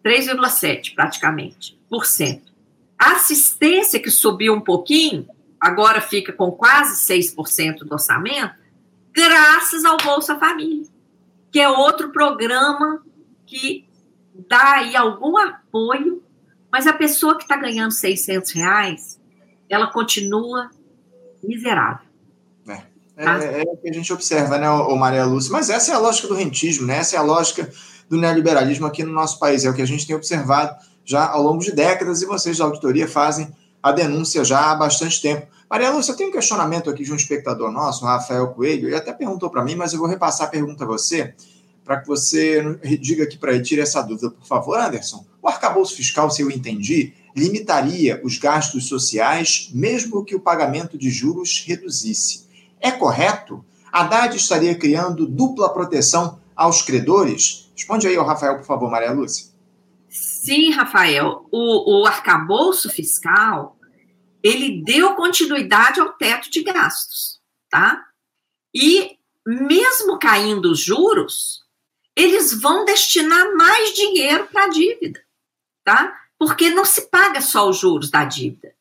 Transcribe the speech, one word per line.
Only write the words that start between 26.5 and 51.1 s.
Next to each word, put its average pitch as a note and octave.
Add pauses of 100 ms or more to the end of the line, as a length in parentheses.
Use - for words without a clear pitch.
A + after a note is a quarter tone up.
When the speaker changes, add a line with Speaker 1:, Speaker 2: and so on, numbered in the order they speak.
Speaker 2:
né? C3+
Essa E3+
é E3
a D3+
lógica E3 (380)
do E3
neoliberalismo D#3
aqui D3+
no D#3+
nosso D#3+
país. C#3+
É C3
o B2+
que C3
a B2+
gente D3
tem D#3
observado D3 (280)
já D3
ao D3+
longo D#3+
de G3
décadas F3
e F#3
vocês F3+
da D#3+
auditoria D3+
fazem D3+ (260)
a C#3+
denúncia D#3+
já C#3
há D#3
bastante D#3
tempo. D3 (220)
Maria B3
Lúcia, C#4+
tem G4
um F#4
questionamento E3+
aqui C#3+
de C#3+
um -
espectador A#2
nosso, C3
o B2
Rafael B2
Coelho, B2+
ele D3
até G3
perguntou F3+
pra B2
mim, D3+
mas F3
eu D#3+
vou E3
repassar E3+
a -
pergunta D3
a A2+
você, C3 (480)
pra C3+
que -
você D#3 (200)
diga D3+
aqui D3
pra C3+
ele, B2
tire D3
essa D3
dúvida, A2
por -
favor. C#3
Anderson, A#2+ (160)
o -
arcabouço F#3+
fiscal, D3+
se D3
eu C#3
entendi, B2+ (220)
limitaria D#3
os B2
gastos C#3+
sociais, C3+
mesmo G#3+
que G3
o F#3
pagamento D#3+
de C3